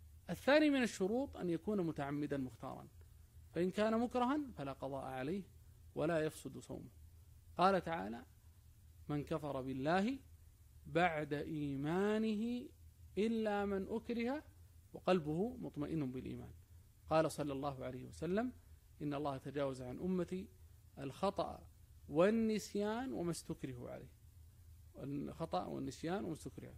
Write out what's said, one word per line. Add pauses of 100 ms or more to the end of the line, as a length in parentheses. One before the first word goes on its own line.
(300)
الثاني
من
الشروط
أن
يكون
متعمدا
مختارا، (640)
فإن
كان
مكرها (160)
فلا
قضاء
عليه (520)
ولا
يفسد
صومه. (680)
قال
تعالى: (840)
"من
كفر
بالله (680)
بعد
إيمانه (500)
إلا
من
أكره (500)
وقلبه
مطمئن
بالإيمان". (600)
قال
صلى
الله
عليه
وسلم: (500)
"إن
الله
تجاوز
عن
أمتي (500)
الخطأ (420)
والنسيان
وما
استكرهوا
عليه"، (880)
الخطأ
والنسيان
وما
استكره
عليه.